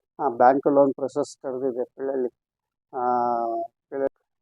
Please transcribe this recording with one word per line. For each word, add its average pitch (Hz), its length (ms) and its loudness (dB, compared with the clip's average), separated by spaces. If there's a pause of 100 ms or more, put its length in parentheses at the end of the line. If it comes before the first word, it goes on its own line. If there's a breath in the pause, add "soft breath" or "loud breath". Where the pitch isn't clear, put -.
(200)
ಆ, 147 100 -2
ಬ್ಯಾಂಕ್ 123 380 4
ಲೋನ್ 139 260 4
ಪ್ರೊಸೆಸ್ 139 440 -6
ಕರೆದಿದೆ 127 460 -6
ಪಿಳ್ಳಳ್ಳಿ. 135 460 -6 (640)
ಆ, 131 80 -6 (880)
ಪಿಳ್ಳ-, 135 180 -4 (340)